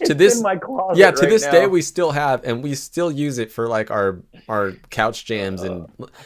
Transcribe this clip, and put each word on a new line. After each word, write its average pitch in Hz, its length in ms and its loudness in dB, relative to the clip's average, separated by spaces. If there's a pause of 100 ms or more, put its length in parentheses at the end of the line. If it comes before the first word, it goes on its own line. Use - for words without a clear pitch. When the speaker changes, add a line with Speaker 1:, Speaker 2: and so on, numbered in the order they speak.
Speaker 1:
to 156 100 0
Speaker 2:
It's - 0 -
Speaker 1:
this 165 120 6
Speaker 2:
in 233 160 2
my 190 140 0
closet 190 360 -6
Speaker 1:
yeah, 185 200 8
to - 80 -2
Speaker 2:
right 185 60 4
Speaker 1:
this 214 200 4
day 160 140 4
Speaker 2:
now. 196 80 2
Speaker 1:
we 180 140 0
still 165 280 -2
have, 139 340 -2
and 123 200 -4
we 143 100 -6
still 165 380 -6
use 139 260 -4
it 110 140 -6
for, 117 160 -4
like, 110 240 -2
our, 98 280 -2 (280)
our 104 240 -2 (180)
couch 113 340 -2
jams 95 380 -6
and 90 240 -10 (140)
Speaker 2:
Uh, - 60 -16 (120)
I - 80 -20